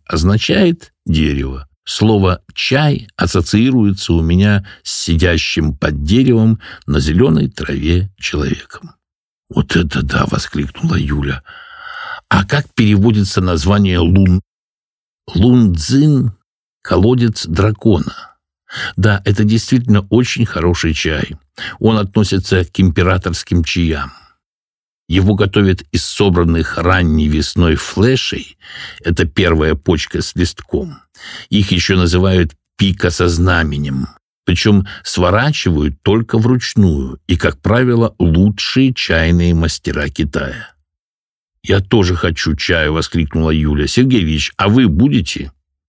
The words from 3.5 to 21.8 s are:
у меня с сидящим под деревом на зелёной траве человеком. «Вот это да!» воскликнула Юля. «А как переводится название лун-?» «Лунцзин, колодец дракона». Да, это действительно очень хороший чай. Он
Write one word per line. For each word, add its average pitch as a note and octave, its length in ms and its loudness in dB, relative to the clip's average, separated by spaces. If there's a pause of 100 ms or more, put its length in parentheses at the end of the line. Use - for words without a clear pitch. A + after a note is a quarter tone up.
у E2 80 2
меня F#2+ 460 2 (160)
с - 220 -10
сидящим D#2+ 680 0
под C#2+ 280 -4
деревом A2+ 560 2 (260)
на C#2+ 140 0
зелёной D#2 500 2
траве D#2 720 -2
человеком. - 720 -6 (580)
«Вот - 260 -2
это D2+ 280 -2
да!» - 220 -2
воскликнула - 720 -4
Юля. C#2 480 -4 (880)
«А G2 160 0
как C#3+ 280 -4
переводится G#2 680 2
название F#2 580 2
лун-?» F#2 420 4 (920)
«Лунцзин, B2 1000 2 (480)
колодец A#2 680 2
дракона». F#2+ 880 0 (640)
Да, G2 260 2
это G#2+ 220 0
действительно A2 640 2
очень A#2+ 360 0
хороший E2 480 -2
чай. D#2 440 -4 (420)
Он A2 180 2